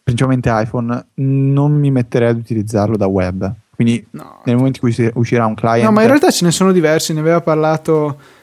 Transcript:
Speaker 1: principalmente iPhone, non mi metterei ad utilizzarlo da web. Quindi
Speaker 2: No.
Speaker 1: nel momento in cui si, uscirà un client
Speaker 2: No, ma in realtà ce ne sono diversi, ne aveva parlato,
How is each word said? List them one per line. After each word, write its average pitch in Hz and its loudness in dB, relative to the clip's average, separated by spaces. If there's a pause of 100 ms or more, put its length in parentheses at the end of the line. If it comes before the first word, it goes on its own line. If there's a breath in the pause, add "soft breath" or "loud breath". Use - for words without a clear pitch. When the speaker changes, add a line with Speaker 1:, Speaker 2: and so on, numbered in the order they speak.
Speaker 1:
principalmente 127 -2
iPhone, 117 -4
non 139 0
mi 143 0
metterei 120 0
ad 117 0
utilizzarlo 107 -2
da 101 0
web. 95 -2 (220)
Quindi 117 0
Speaker 2:
No. - -18
Speaker 1:
nel 120 0
momento 131 0
in - -20
cui 120 2
si, 117 0
uscirà 117 0
un 110 -2
client 113 0
Speaker 2:
No, 220 4
ma 214 4
in 226 4
realtà 294 4
ce - 0
ne 170 2
sono 185 2
diversi, 160 2
ne 156 -4
aveva 165 2
parlato, 156 0 (240 loud breath)